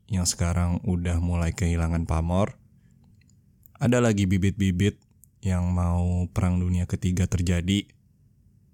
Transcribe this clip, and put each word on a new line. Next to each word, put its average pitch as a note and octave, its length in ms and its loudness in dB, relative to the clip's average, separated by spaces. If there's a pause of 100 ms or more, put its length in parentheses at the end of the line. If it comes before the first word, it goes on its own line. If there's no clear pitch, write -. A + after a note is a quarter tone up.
(120)
yang F2+ 160 0
sekarang F2 560 -2
udah F2 400 -2
mulai E2+ 320 -2
kehilangan E2 480 0
pamor, E2+ 560 -2 (1200)
ada B2 180 4
lagi G#2+ 300 2
bibit-bibit F#2+ 720 0 (400)
yang F2+ 320 0
mau F2+ 640 0
perang F2+ 240 2
dunia F2+ 240 0
ketiga F2+ 400 -2
terjadi. F2+ 640 0 (840)